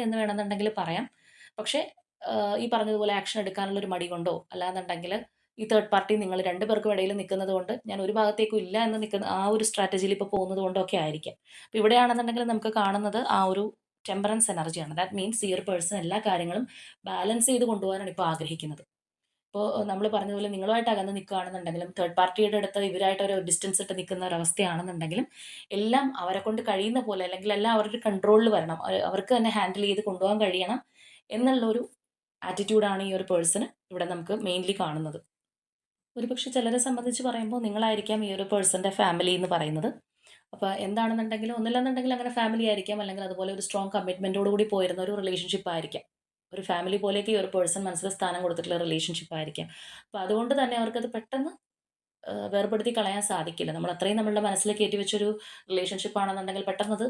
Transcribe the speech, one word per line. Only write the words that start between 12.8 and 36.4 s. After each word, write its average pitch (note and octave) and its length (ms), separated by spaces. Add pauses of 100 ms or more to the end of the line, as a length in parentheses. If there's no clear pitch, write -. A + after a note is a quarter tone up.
കാണുന്നത് G#3 400 (160)
ആ - 20 (140)
ഒരു G3+ 100 (420)
ടെമ്പറൻസ് G#3 460
എനർജിയാണ്. E3 480
That F#3+ 200
means G#3+ 260
ഈ G3 100
ഒരു F#3 140
പേഴ്സൺ F3+ 340
എല്ലാ F#3 240
കാര്യങ്ങളും F3+ 380 (440)
ബാലൻസ് G#3 420
ചെയ്ത് B3 200
കൊണ്ടുപോകാനാണ് F#3+ 420
ഇപ്പൊ F3+ 200
ആഗ്രഹിക്കുന്നത്. D#3 500 (680)
ഇപ്പോ, G3+ 140 (140)
ഏഹ്, G#3 140
നമ്മൾ G3 240
പറഞ്ഞതുപോലെ G3+ 400
നിങ്ങളുമായിട്ട് A3+ 380
അകന്ന് G3 260
നിൽക്കുകയാണെന്നുണ്ടെങ്കിലും F3+ 800
തേർഡ് F3 200
പാർട്ടിയുടെ G#3 420
അടുത്ത് G3+ 300
ഇവരായിട്ട് F#3+ 360
ഒരു G3 100 (120)
ഡിസ്റ്റൻസ് F#3+ 340
ഇട്ട് F#3+ 160
നിൽക്കുന്ന F#3 300
ഒരു F3 120
അവസ്ഥയാണെന്നുണ്ടെങ്കിലും F3 840 (500)
എല്ലാം A#3+ 300 (160)
അവരെ F#3+ 240
കൊണ്ട് A3 220
കഴിയുന്ന G#3+ 400
പോലെ F#3+ 200
അല്ലെങ്കിൽ F#3+ 300
എല്ലാം A3 180
അവരുടെ G#3+ 300
കൺട്രോളിൽ G#3+ 500
വരണം, E3 300
അവ-, F#3+ 240
അവർക്ക് G3 260
തന്നെ A3+ 200
ഹാൻഡിൽ G3 320
ചെയ്ത് G3+ 200
കൊണ്ടുപോകാൻ F#3+ 360
കഴിയണം F#3 360 (580)
എന്നുള്ളൊരു A#3+ 440 (600)
ആറ്റിറ്റ്യൂഡാണ് G3 680
ഈ F#3+ 100
ഒരു F#3+ 140
പേഴ്സണ് F3 360 (240)
ഇവിടെ F3 200
നമുക്ക് F3 240 (100)
മെയിൻലി F3+ 360
കാണുന്നത്. D#3 360 (1000)
ഒരുപക്ഷെ B3 380